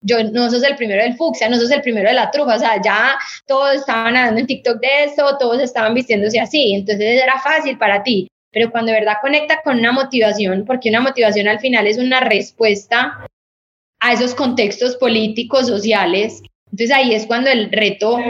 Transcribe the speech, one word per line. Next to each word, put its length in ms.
yo, 220
no 260
sos 140
el 120
primero 280
del 120
fucsia, 340
no 80
sos 140
el 100
primero 260
de 80
la 160
trufa", 240
o 40
sea, 220
ya 360
todos 300
estaban 400
hablando 260
en 60
TikTok 320
de 260
eso, 320
todos 240
estaban 320
vistiéndose 460
así, 340
entonces 480
era 180
fácil 380
para 260
ti, 240
pero 200
cuando 200
de 80
verdad 220
conecta 420
con 160
una 120
motivación, 720
porque 240
una 120
motivación 460
al 120
final 280
es 100
una 240
respuesta 1080
a 140
esos 220
contextos 600
políticos, 720
sociales, 760
entonces 200
ahí 220
es 120
cuando 240
el 220
reto 460